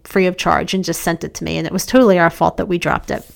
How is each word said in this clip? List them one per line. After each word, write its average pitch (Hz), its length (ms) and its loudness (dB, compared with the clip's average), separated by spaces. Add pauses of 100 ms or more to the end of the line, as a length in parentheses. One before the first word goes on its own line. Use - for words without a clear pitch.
free 190 240 0
of 180 100 0
charge 165 380 0
and 190 80 -2
just 165 200 -6
sent 165 200 -4
it 151 120 -8
to - 100 -12
me. 160 140 -4
And 165 80 -4
it - 60 -8
was 185 140 -4
totally 233 320 6
our 170 100 4
fault 165 280 -2
that 185 100 -4
we 180 100 -2
dropped - 360 -4
it. - 100 -6 (140)